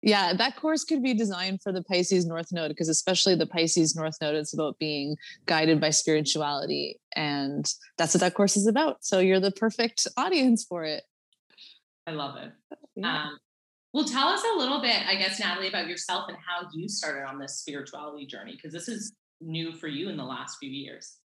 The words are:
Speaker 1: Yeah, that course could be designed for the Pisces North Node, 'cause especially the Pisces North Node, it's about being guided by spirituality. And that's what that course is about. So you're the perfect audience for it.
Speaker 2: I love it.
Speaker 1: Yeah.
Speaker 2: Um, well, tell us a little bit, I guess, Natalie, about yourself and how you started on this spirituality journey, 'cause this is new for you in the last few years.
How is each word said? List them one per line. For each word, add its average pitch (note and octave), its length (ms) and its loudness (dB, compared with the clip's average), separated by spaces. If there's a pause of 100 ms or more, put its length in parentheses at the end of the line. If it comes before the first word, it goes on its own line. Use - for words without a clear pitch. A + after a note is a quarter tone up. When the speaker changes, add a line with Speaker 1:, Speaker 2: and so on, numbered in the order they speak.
Speaker 1:
Yeah, G3 320 4
that A#3 220 2
course D#4 280 0
could C#4+ 180 0
be B3+ 120 2
designed F#3+ 480 0
for G3 100 -2
the F#3 100 -2
Pisces F3+ 420 4
North E3 280 -4
Node, D#3 240 -2
'cause E3 120 -2
especially F#3 460 4
the D#3+ 120 2
Pisces E3 500 4
North D#3 240 -2
Node, D3+ 160 0
it's D#3 180 -4
about D3+ 240 -2
being D3+ 380 -2 (300)
guided D#3+ 340 6
by D#3 100 2
spirituality. D3+ 1080 0 (160)
And C#3+ 500 -2 (320)
that's E3 160 2
what F3+ 60 6
that F3+ 140 2
course G3+ 220 4
is G3+ 100 2
about. C4+ 380 2
So F#3+ 140 2
you're F#3+ 220 6
the G3 100 2
perfect A3+ 560 0 (100)
audience C4 480 4
for F3 200 -6
it. D#3 200 -4 (1040)
Speaker 2:
I E3 60 -8
love C#3+ 240 -6
it. - 160 -14 (420)
Speaker 1:
Yeah. E3 300 -4
Speaker 2:
Um, D3+ 140 -12 (560)
well, D4 100 4
tell C4+ 240 2
us F#4+ 160 2
a A4+ 140 4
little C4 220 0
bit, A3+ 260 2
I F#3+ 100 2
guess, G3 240 0
Natalie, F#3+ 280 -2
about F3+ 200 -4
yourself F#3 400 -4
and E3+ 80 -12
how F3 360 -8
you E3 160 -8
started C#3 380 -6
on C#3 120 -10
this C#3 220 -10
spirituality C#3+ 640 -12
journey, - 320 -16
'cause D#3 140 -14
this E3 160 -10
is A3+ 240 -8 (280)
new E3 320 -6
for D#3+ 160 -10
you D3+ 200 -6
in E3+ 100 -8
the C3+ 60 -8
last B2+ 340 -12
few C3+ 120 -12
years. C3+ 460 -14 (180)